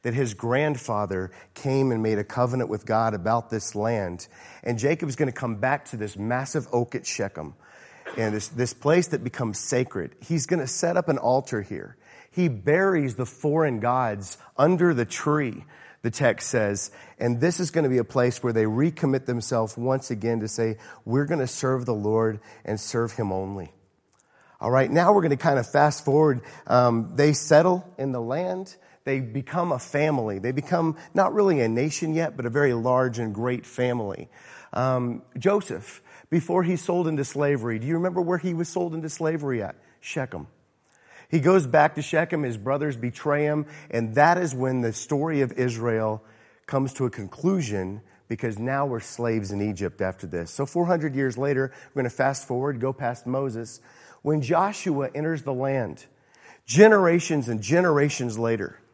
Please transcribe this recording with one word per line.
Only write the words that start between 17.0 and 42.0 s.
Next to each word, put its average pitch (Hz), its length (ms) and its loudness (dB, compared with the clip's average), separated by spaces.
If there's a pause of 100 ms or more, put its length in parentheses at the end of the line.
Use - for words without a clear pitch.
And 120 220 0
this 175 200 2
is 170 100 -2
gonna 156 180 2
be 127 100 2
a 117 60 2
place 123 380 0
where 120 100 0
they 110 120 4
recommit 135 640 0
themselves 113 500 -2
once 131 340 -2
again 113 300 -2
to 107 80 -6
say, 113 300 -2 (260)
"We're 135 220 0
gonna 139 200 0
serve 131 400 -2
the 123 80 -2
Lord 107 460 0 (240)
and 104 160 -4
serve 117 320 -4
him 104 200 -4
only." 95 400 -6 (880)
All 120 120 0
right, 131 180 4
now 175 220 6
we're 202 100 6
gonna 143 140 2
kind 139 220 2
of 120 120 -4
fast 147 340 2
forward. 143 360 4 (260)
Um, 120 480 4
they 147 180 6
settle 175 640 4
in 135 140 -4
the 123 100 -4
land. 185 540 -6 (300)
They 139 160 0
become 135 500 -4
a 131 80 0
family. 127 640 0
They 120 120 -2
become 160 440 0 (180)
not 190 180 4
really 196 280 4
a 113 80 4
nation 147 440 0
yet, 160 240 -2
but 127 80 -8
a 117 60 -2
very 135 240 2
large 123 460 0
and 110 120 -2
great 117 320 -4
family. 120 640 -4 (440)
Um, 123 500 -2 (160)
Joseph, 185 640 -2 (260)
before 170 340 0
he 175 140 0
sold 175 320 0
into 147 160 -2
slavery, 131 560 -2
do 120 80 -6
you 165 60 0
remember 180 260 -2
where 175 180 0
he 175 160 -4
was 165 140 -4
sold 175 260 -4
into 160 140 -8
slavery 147 540 -2
at? 90 120 -8 (240)
Shechem. - 480 -8 (840)
He 160 120 2
goes 170 260 6
back 151 280 6
to 151 80 -6